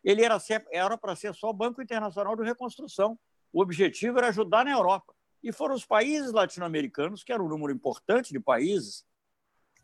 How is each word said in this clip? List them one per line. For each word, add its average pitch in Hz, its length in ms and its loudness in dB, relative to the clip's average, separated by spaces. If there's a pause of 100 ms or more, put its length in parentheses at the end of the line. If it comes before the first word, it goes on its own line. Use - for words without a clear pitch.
ele 208 180 4
era 226 160 4
sempre, 220 320 -4
era 190 280 -2
para 190 180 -6
ser 202 180 -8
só 220 180 -6
Banco 233 280 -4
Internacional 214 560 -4
de 226 60 -6
Reconstrução. 233 760 -2 (340)
O 175 100 2
objetivo 196 560 2
era 247 100 4
ajudar 214 360 2
na 285 80 0
Europa. 190 420 2 (280)
E 233 100 -6
foram 277 220 -2
os 240 100 -6
países 262 480 2
latino-americanos, 175 920 -2
que 254 100 -8
era 220 100 -2
um 165 60 -2
número 151 240 -4
importante 170 600 -2
de 135 80 -4
países, 160 640 0 (760)